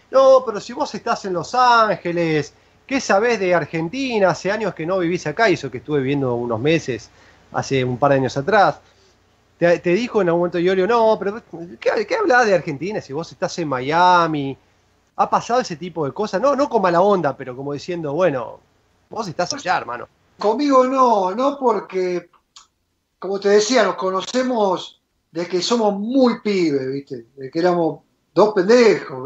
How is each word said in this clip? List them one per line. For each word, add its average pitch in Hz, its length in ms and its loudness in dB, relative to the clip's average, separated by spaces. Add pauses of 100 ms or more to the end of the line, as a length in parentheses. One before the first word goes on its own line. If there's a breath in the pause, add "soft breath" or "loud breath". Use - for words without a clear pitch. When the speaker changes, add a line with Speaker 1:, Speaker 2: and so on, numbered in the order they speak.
(100 soft breath)
Speaker 1:
"No, 262 340 6
pero 208 160 -6
si 240 140 -12
vos 233 200 -6
estás 226 300 -4
en 190 80 -6
Los 170 220 -6
Ángeles, 175 1000 2 (340 soft breath)
¿qué 262 140 -2
sabés 226 400 2
de 180 140 2
Argentina? 180 800 0
Hace 180 200 -4
años 214 220 -4
que 160 100 -10
no 185 140 -2
vivís 170 280 -2
acá", 185 220 2
y 175 60 2
eso 135 160 -6
que 127 80 -10
estuve 147 220 -2
viviendo 135 340 -2
unos 120 260 -4
meses, 143 480 -2 (460 soft breath)
hace 131 300 -2
un 123 120 -4
par 139 140 2
de 139 80 4
años 131 180 -2
atrás. 170 420 2 (800 soft breath)
Te, 170 200 2
te 175 160 -4
dijo 226 260 -2
en 180 80 2
algún 170 120 2
momento 175 180 -2
Iorio, 185 280 2
"No, 220 320 2
pero 202 220 -6 (400)
¿qué, 453 260 -2
qué - 100 -2
hablás 262 280 4
de 202 100 2
Argentina 170 460 -4
si - 140 -12
vos 160 180 -8
estás - 280 -8
en 160 80 -4
Miami?". 151 880 2 (580)
¿Ha 202 140 -2
pasado 226 300 0
ese 180 160 -6
tipo 165 280 -8
de 135 80 -4
cosas? 202 260 -4
No, 269 160 0
no 269 140 0
con 226 140 0
mala 175 180 4
onda, 180 340 2
pero 127 220 -14
como 139 160 -8
diciendo, 156 400 -8
"Bueno, 139 480 -2 (480)
vos 214 180 -8
estás 175 280 -6
allá, 170 240 -2
hermano". 120 280 -10 (320)
Speaker 2:
Conmigo 254 480 2
no, 233 460 2
no 277 260 -2
porque, 185 720 -2 (880)
como 196 200 -6
te 202 120 0
decía, 214 320 4
nos 185 140 0
conocemos 190 1000 -2 (320)
desde 170 200 -6
que 180 100 -2
somos 220 380 0
muy 240 420 2
pibes, 156 500 0
¿viste? 135 360 -10 (100)
Desde 135 140 -14
que 160 80 -8
éramos 170 420 0 (320)
dos 208 220 4
pendejos, 190 720 4